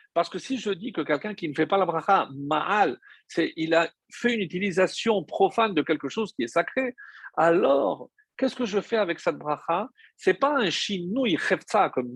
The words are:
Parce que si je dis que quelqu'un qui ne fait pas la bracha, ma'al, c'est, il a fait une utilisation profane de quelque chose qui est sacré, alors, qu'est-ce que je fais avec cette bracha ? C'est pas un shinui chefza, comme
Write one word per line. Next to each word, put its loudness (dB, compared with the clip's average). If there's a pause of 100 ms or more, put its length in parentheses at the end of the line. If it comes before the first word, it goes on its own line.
(140)
Parce 0
que -6
si -6
je -4
dis -6
que -2
quelqu'un -2
qui -8
ne -6
fait 2
pas 0
la 4
bracha, 2
ma'al, 0 (300)
c'est, -2
il 0
a 4 (200)
fait -2
une -2
utilisation 0
profane 2
de 2
quelque -2
chose -4
qui -4
est -2
sacré, -2 (420)
alors, 2 (280)
qu'est-ce -2
que -4
je -2
fais -4
avec 0
cette -2
bracha ? -4 (280)
C'est 2
pas 2
un 2
shinui -2
chefza, 0
comme -4